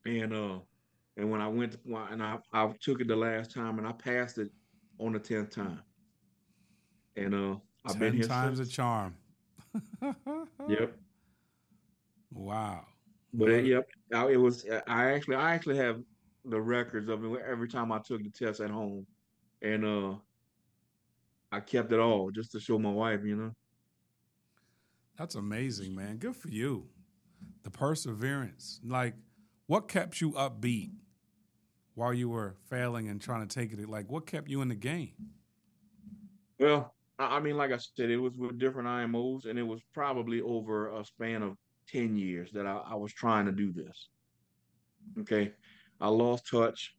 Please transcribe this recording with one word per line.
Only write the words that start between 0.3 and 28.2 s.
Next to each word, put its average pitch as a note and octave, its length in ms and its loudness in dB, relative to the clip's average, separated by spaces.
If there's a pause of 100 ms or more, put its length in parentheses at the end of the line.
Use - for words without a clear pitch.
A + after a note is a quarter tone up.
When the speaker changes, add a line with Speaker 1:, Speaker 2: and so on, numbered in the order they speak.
Speaker 1:
uh, G#2 260 -2 (580)
and G#2 120 0
when G#2+ 120 2
I G#2+ 60 0
went A2+ 260 0
to, A#2 60 -16 (300)
and A2 140 -4
I, A2 160 -4 (140)
I A2 280 4
took B2+ 200 0
it A#2+ 60 0
the A2+ 80 4
last A2+ 360 0
time, A2+ 260 -4
and A2 100 -2
I A2+ 40 -4
passed B2 480 -2
it G#2 100 -2 (500)
on A2+ 140 -2
the G#2+ 60 -2
tenth G#2 320 -2
time. F#2 300 -6 (1300)
And, G2 200 0
uh, G2 200 0 (300)
I've F#2 140 -4
been A2 140 4
Speaker 2:
Ten A#2 80 4
Speaker 1:
here A2+ 60 2
Speaker 2:
times B2+ 300 2
Speaker 1:
since. B2+ 120 -2
Speaker 2:
a - 20 -8
charm. A2 440 0 (840)
<laughs> C4+ 140 -4 (520)
Speaker 1:
Yep. A3 300 2 (1300)
Speaker 2:
Wow. G2 540 -4 (480)
Speaker 1:
But A2 160 6
it, A2+ 80 10
Speaker 2:
What B2 80 6
Speaker 1:
yep, B2+ 240 6 (240)
I, B2 180 4
it C3 60 8
was, B2 280 6 (220)
I A#2+ 240 4
actually, C#3 240 2
I D#3 180 2
actually D#3+ 240 0
have A#2+ 240 2 (440)
the A2+ 140 0
records A#2 500 0
of A2 140 -2
it A#2 240 -4
every A#2+ 200 -2
time A#2 240 -2
I G#2+ 80 0
took A2 240 -4
the G#2 80 -8
test A2 280 -2
at G#2 120 -2
home, G2+ 340 -6 (560)
and, G#2+ 240 2
uh, G2+ 300 0 (1400)
I G2+ 80 -4
kept A#2 320 0
it A2+ 80 6
all G#2+ 320 4
just A2 220 -8
to A2 60 -6
show A2 200 2
my G#2 120 2
wife, G#2+ 320 2
you G#2 120 0
know? A2 160 -4 (1600)
Speaker 2:
That's E3 200 -10
amazing, G#2 580 -4
man. G2 240 -6
Good A3+ 200 -6
for - 100 -14
you. A2+ 400 -4 (720)
The - 80 -12
perseverance. C3 1120 -2